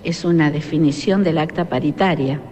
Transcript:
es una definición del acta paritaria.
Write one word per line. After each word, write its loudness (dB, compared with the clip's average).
es -4
una 4
definición 0
del 2
acta -2
paritaria. 0